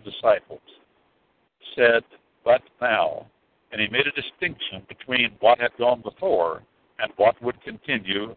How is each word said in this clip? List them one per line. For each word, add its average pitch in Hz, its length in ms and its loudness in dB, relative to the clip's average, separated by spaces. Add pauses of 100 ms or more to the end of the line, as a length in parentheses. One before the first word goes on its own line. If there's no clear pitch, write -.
disciples, 98 560 -2 (1120)
said, 117 280 4 (420)
"But 123 180 4 (180)
now," 98 460 0 (460)
and 107 80 -4
he 107 80 0
made 127 180 0
a 143 140 -8
distinction - 680 -10
between 123 420 -4 (100)
what 113 200 6
had 120 180 -2
gone 120 240 0
before 104 600 -2 (360)
and 107 180 -6
what 110 260 4
would 120 200 -6
continue 110 760 -8